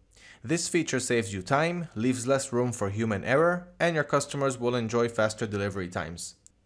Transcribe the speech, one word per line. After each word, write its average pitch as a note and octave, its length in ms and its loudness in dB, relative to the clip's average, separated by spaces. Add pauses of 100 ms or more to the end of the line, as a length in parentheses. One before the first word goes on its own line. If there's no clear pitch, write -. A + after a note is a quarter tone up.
(440)
This E3 240 -2
feature D#3 320 0
saves A2+ 340 0
you F#2+ 80 -4
time, E3 540 0
leaves A#2 320 0
less C3+ 260 2
room B2 180 2
for G2+ 200 -2
human G#2+ 320 -2
error, E3+ 460 2 (100)
and E3+ 160 2
your D3 80 2
customers C#3 560 0
will A#2+ 160 0
enjoy A#2 340 2
faster A2 380 0
delivery G2+ 400 -2
times. F2 480 -8 (300)